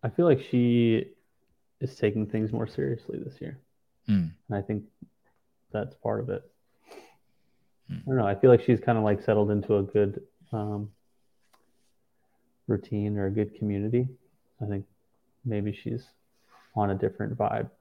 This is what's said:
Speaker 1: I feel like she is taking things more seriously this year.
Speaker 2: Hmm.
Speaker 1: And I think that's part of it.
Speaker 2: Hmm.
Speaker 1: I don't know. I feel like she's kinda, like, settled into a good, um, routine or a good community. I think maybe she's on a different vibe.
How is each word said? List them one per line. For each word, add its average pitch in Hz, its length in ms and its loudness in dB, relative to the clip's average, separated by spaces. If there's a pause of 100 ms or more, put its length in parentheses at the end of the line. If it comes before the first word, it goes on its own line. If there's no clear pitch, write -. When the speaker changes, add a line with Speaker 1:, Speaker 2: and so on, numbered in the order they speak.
Speaker 1:
I - 80 -2
feel 175 160 2
like 139 140 6 (100)
she 120 560 4 (720)
is 131 160 -8
taking 107 300 0
things 110 260 -4
more 113 140 -4
seriously - 520 -6
this - 220 -14
year. - 180 -12 (480)
Speaker 2:
Hmm. 98 200 2 (220)
Speaker 1:
And 104 80 -2
I 101 40 -2
think 101 240 -4 (880)
that's 107 240 -6
part 110 240 -4
of 120 80 -6
it. 95 140 -6 (1500)
Speaker 2:
Hmm. - 80 -8
Speaker 1:
I - 100 -10
don't 131 100 0
know. 113 100 2
I 101 80 2
feel 127 160 6
like 120 120 8
she's 120 180 2
kinda, 117 200 0
like, 104 220 0
settled 104 280 2
into 104 280 2
a 98 40 2
good, 101 400 0 (300)
um, 104 380 -6 (1800)
routine 104 480 -2
or 101 100 -2
a 95 40 0
good 104 260 -2
community. 107 500 -2 (560)
I 104 40 -6
think 101 180 -6 (600)
maybe 104 280 -2
she's 117 320 -8 (720)
on 104 140 2
a 98 40 0
different 95 420 -4
vibe. 110 340 -2 (100)